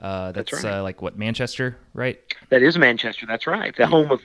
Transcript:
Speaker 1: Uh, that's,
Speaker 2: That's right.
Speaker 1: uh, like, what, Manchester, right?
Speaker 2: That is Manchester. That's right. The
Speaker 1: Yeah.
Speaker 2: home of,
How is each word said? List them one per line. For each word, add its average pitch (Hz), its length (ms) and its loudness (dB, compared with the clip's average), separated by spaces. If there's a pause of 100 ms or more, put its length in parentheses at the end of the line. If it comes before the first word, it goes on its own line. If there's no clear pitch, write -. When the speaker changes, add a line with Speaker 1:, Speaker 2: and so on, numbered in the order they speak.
Speaker 1:
Uh, 92 320 -6
that's, 101 180 -8
Speaker 2:
That's - 140 -6
right. 104 140 -2
Speaker 1:
uh, 98 40 -4
like, 95 180 -8
what, - 160 -8
Manchester, 120 600 -4 (160)
right? 127 240 -4 (300)
Speaker 2:
That 127 140 6
is 165 140 6
Manchester. 120 500 2
That's 113 200 -6
right. 180 300 -4
The 120 80 4
Speaker 1:
Yeah. - 60 4
Speaker 2:
home 156 200 4
of, 131 140 2